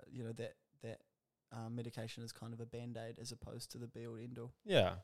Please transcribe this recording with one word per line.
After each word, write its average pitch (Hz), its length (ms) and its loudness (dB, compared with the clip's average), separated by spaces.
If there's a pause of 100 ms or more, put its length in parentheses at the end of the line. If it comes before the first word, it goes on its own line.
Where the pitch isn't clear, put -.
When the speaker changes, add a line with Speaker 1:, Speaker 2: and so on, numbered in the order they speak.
Speaker 1:
you 123 140 -4
know, 113 100 0
that, 113 200 -4 (300)
that, 113 160 -6 (540)
uh, 113 160 -4
medication 117 540 -2
is 117 100 -6
kind 113 200 -6
of 113 60 -6
a 117 60 -4
Band-Aid 117 560 -4
as 123 100 -4
opposed 117 400 -6
to 127 60 -8
the 120 100 -2
be-all 117 280 -6
and 113 80 -6
end-all. 120 280 -4 (140)
Speaker 2:
Yeah, 117 280 10 (100)